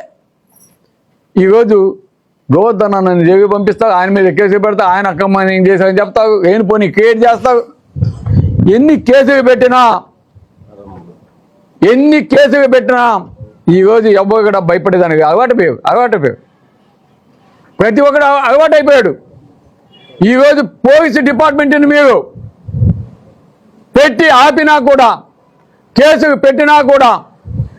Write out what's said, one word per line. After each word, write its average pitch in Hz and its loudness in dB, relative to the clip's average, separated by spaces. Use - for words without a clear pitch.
ఈరోజు 214 2
గోవర్ధనాన్ని 190 0
జైలుకి 196 2
పంపిస్తారు, 202 -2
ఆయన 185 -2
మీద 190 2
కేసులు 202 0
పెడతారు, 202 -2
ఆయన 202 -4
అక్రమాన్ని 190 -2
చేశారని 190 0
చెప్తారు, 214 -2
లేని 196 0
పోనీ 208 0
క్రియేట్ 220 0
చేస్తారు. 233 0
ఎన్ని 294 2
కేసులు 269 2
పెట్టినా, 247 0
ఎన్ని 294 2
కేసులు 277 2
పెట్టినా 247 0
ఈరోజు 220 2
ఎవరు 208 -2
కూడా 196 -2
భయపడేదానికి 175 0
అలవాటు 233 0
పోయారు, 151 -4
అలవాటు 214 -2
పోయారు, 110 -6
ప్రతి 208 0
ఒక్కడు 294 0
అల-, 277 0
అలవాటు 302 2
అయిపోయాడు. 262 0
ఈరోజు 285 2
పోలీసు 302 2
డిపార్ట్‌మెంట్ని 294 0
మీరు 277 2
పెట్టి 285 0
ఆపినా 302 0
కూడా, 269 2
కేసులు 302 2
పెట్టినా 294 2
కూడా 269 2